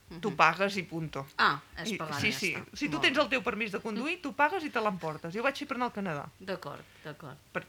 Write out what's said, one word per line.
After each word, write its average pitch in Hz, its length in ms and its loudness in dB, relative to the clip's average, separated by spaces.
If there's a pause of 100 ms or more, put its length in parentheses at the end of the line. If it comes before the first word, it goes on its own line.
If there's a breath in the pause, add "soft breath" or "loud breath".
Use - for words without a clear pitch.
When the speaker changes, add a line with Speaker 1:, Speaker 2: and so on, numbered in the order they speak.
(100)
Speaker 1:
Mhm. 170 100 -10
Speaker 2:
Tu 202 140 -2
pagues 170 420 6
i 185 60 0
punto. 160 420 -4 (140)
Speaker 1:
Ah, 170 220 6 (180)
és 175 140 -4
Speaker 2:
I, 185 40 -2
Speaker 1:
pagar, 156 240 -4
Speaker 2:
sí, 214 120 2
Speaker 1:
ja - 80 -4
Speaker 2:
sí. 180 140 0
Speaker 1:
està. 190 100 -6 (120)
Speaker 2:
Si 294 120 -2
tu 285 80 0
Speaker 1:
Molt 320 80 0
Speaker 2:
tens 330 120 4
Speaker 1:
bé. 302 60 6
Speaker 2:
el 254 60 4
teu 254 160 2
permís 226 260 0
de - 80 -4
conduir, 254 420 -2
tu 277 140 -6
pagues 311 300 2
i 277 60 -4
te 233 100 0
l'emportes. 170 520 -2
Jo 226 120 -2
vaig 277 120 2
fer 285 120 -6
per 254 80 -2
anar 247 100 0
al 233 60 -4
Canadà. 175 360 -4 (120)
Speaker 1:
D'acord, 151 420 -8 (220)
d'acord. 147 320 -12 (160)
Speaker 2:
Per 180 160 -4